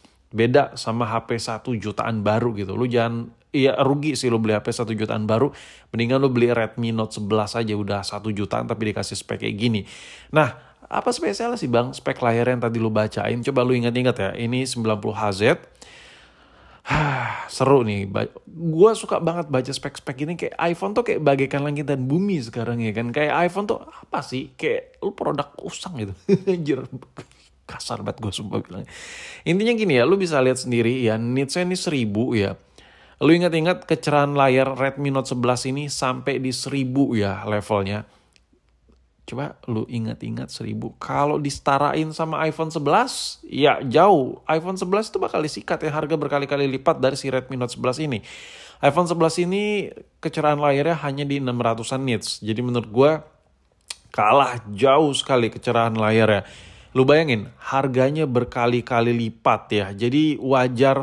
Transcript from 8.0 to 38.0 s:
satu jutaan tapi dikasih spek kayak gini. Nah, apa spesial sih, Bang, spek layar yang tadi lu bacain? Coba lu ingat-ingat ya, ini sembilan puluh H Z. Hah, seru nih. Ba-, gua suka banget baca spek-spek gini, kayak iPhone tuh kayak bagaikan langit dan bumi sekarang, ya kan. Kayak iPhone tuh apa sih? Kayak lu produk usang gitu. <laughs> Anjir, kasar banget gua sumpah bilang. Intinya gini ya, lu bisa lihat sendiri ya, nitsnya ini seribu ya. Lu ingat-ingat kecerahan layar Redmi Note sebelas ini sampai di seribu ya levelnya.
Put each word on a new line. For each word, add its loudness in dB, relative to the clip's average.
satu -6
jutaan -4
tapi -2
dikasih -6
spek -8
kayak -4
gini. 0
Nah, 2
apa -2
spesial -4
sih, -4
Bang, 0
spek -6
layar 2
yang 0
tadi -2
lu 0
bacain? -2
Coba 2
lu 2
ingat-ingat 0
ya, -2
ini -2
sembilan 0
puluh -4
H -4
Z. 2
Hah, -2
seru 4
nih. -2
Ba-, -4
gua 4
suka -2
banget -2
baca -2
spek-spek -8
gini, -6
kayak -8
iPhone -2
tuh 0
kayak 0
bagaikan 2
langit -4
dan -2
bumi 0
sekarang, -6
ya 0
kan. -4
Kayak 0
iPhone -4
tuh 0
apa -8
sih? -10
Kayak -4
lu -4
produk -4
usang -10
gitu. -6
<laughs> 0
Anjir, -2
kasar -10
banget -8
gua -4
sumpah -6
bilang. -14
Intinya 2
gini 4
ya, 6
lu 6
bisa 2
lihat 2
sendiri 2
ya, 2
nitsnya -2
ini -2
seribu 0
ya. 0
Lu 6
ingat-ingat 0
kecerahan 2
layar 4
Redmi -2
Note -2
sebelas 0
ini -6
sampai -2
di -2
seribu 0
ya 0
levelnya. -2